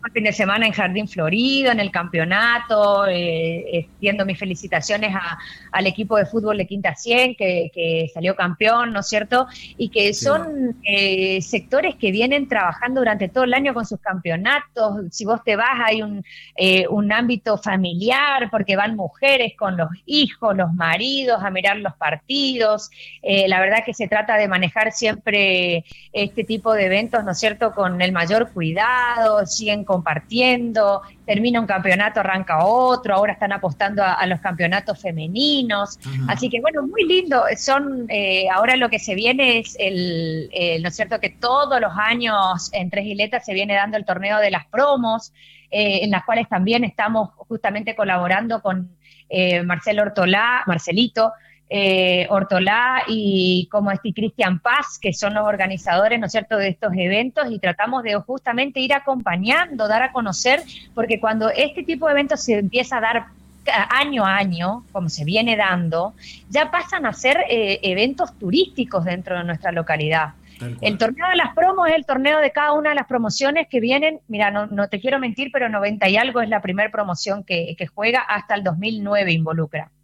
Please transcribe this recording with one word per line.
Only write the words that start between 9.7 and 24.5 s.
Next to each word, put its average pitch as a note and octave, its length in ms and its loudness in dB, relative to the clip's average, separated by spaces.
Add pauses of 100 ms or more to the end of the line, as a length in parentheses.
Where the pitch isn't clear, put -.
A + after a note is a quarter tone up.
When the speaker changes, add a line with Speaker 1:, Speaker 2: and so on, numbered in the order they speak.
Speaker 1:
Y A#3 100 -2
que G#3 240 2
Speaker 2:
Sí. - 120 -4
Speaker 1:
son, C#4+ 520 0 (100)
eh, F#3+ 540 0
sectores C4 540 -2
que G3+ 160 0
vienen B3+ 360 0
trabajando A#3+ 540 0
durante G#3 280 2
todo B3+ 160 2
el B3 100 2
año C#4 180 0
con A#3 140 -4
sus G3+ 120 -8
campeonatos. G3+ 1120 -2
Si A3 160 -8
vos A3 180 0
te G#3+ 120 2
vas, A#3+ 280 0
hay A3 200 0
un, G#3 200 -8 (320)
eh, F#3 320 4
un G#3 240 2
ámbito A3+ 460 0
familiar, A3 960 0
porque G3+ 240 0
van G#3+ 200 0
mujeres A#3+ 640 2
con F#3+ 180 -2
los E3 140 0 (160)
hijos, B3 500 0
los F3+ 200 0
maridos A3 680 0
a G3+ 60 -2
mirar F#3+ 280 0
los G3+ 180 -6
partidos. A3 960 -2 (320)
Eh, G3 240 4
la F#3 120 4
verdad G3 240 4
que A#3 120 -8
se G#3+ 120 -6
trata G#3+ 300 2
de G#3 100 2
manejar F#3+ 440 0